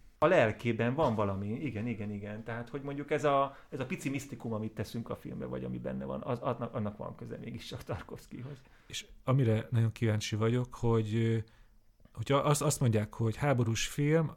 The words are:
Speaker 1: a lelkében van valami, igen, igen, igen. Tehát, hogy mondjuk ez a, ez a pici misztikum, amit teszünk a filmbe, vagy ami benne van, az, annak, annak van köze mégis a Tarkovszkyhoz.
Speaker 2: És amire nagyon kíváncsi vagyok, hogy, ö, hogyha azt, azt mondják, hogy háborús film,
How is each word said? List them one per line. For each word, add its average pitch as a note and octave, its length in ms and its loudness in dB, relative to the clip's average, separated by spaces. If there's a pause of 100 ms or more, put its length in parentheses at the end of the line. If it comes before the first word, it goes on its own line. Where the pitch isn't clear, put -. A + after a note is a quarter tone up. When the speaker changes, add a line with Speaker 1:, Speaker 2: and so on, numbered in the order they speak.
(180)
Speaker 1:
a D3+ 80 6
lelkében A#2+ 680 4
van C#3 200 4
valami, G2+ 340 0
igen, A#2 380 -4
igen, G#2 240 -4
igen. G#2 340 -8
Tehát, A#2 240 -8
hogy C#3+ 140 -8
mondjuk C#3 280 -6
ez D3 140 2
a, C#3 320 4 (120)
ez C3 120 -6
a B2 60 -4
pici D#3 220 -4
misztikum, C3 440 -4
amit A2 220 -4
teszünk A2+ 340 -6
a - 80 -4
filmbe, - 300 -8
vagy B2+ 180 -6
ami B2 140 -6
benne B2+ 260 -6
van, C3 180 -6
az, A#2+ 180 -2
annak, - 340 -4
annak G#2 220 -4
van - 180 -10
köze A#2 220 -12
mégis - 360 -10
a B2+ 40 -8
Tarkovszkyhoz. - 840 -10 (240)
Speaker 2:
És - 200 -12 (180)
amire A#2 460 4
nagyon A2+ 220 2
kíváncsi A2 440 0
vagyok, A#2+ 380 2
hogy, A2+ 400 2
ö, A2+ 220 2 (760)
hogyha C#3 240 0
azt, D3 260 4
azt D3 180 2
mondják, G#2+ 340 2
hogy A2+ 220 0
háborús A#2+ 520 2
film, D3+ 480 2